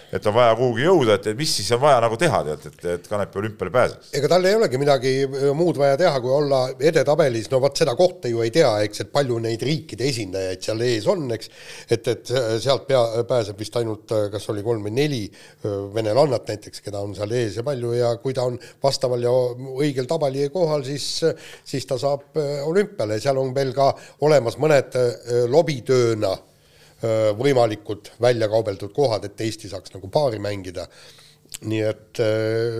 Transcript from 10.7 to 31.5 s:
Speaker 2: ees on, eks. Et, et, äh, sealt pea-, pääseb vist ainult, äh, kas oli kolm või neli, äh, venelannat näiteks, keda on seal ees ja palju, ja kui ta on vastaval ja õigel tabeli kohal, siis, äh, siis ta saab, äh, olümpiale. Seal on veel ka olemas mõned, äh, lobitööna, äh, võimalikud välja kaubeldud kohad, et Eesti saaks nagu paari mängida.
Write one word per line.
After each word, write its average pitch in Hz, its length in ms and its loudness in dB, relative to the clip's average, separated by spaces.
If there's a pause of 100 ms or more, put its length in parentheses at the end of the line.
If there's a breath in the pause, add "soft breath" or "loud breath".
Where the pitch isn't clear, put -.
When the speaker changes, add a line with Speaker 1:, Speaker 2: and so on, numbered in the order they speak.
Speaker 2:
ees 117 240 0
on, 185 240 0
eks. 110 160 -8 (400 loud breath)
Et, 113 160 0
et, 117 320 -4
äh, 123 140 0 (100)
sealt 127 320 0
pea-, 117 320 2
pääseb 107 400 -2
vist 113 160 -6
ainult, 110 320 -6
äh, 107 240 0
kas 101 160 -8
oli 101 160 -6
kolm 113 160 -2
või 104 160 -6
neli, 143 220 -2 (420 loud breath)
äh, 101 140 -4 (180)
venelannat 113 560 0
näiteks, - 320 -12
keda 101 240 -8
on 101 80 -10
seal 104 160 -6
ees 117 300 -2
ja - 20 -6
palju, 120 320 -4
ja 120 240 2
kui 131 160 -6
ta 123 160 -2
on 120 80 -8 (240 loud breath)
vastaval 123 400 0
ja 120 80 2 (480)
õigel 135 320 -2
tabeli 143 400 -2
kohal, 156 320 0
siis, 139 240 -8 (160)
äh, 160 160 0 (240 loud breath)
siis - 240 -8
ta 135 160 -4
saab, 143 320 -4
äh, 147 320 -2
olümpiale. 160 560 0
Seal 139 160 2
on 131 160 -2
veel 135 200 0
ka 135 180 4 (340 loud breath)
olemas 131 300 4
mõned, 156 400 2
äh, 120 480 0
lobitööna, 120 880 2
äh, - 960 -4 (100)
võimalikud 117 720 0 (100)
välja 117 320 2
kaubeldud 104 400 -2
kohad, 110 380 0
et - 180 -12
Eesti 107 240 -8
saaks 92 240 -14
nagu 95 160 -14
paari 131 320 0
mängida. 92 460 -8 (760 soft breath)